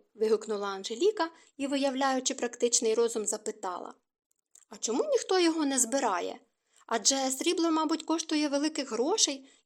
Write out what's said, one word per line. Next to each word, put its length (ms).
вигукнула 540
Анжеліка 600
і, 100
виявляючи 680
практичний 600
розум, 320
запитала: 680
«А 80
чому 280
ніхто 340
його 280
не 120
збирає? 640
Адже 440
срібло, 400
мабуть, 320
коштує 460
великих 440
грошей 560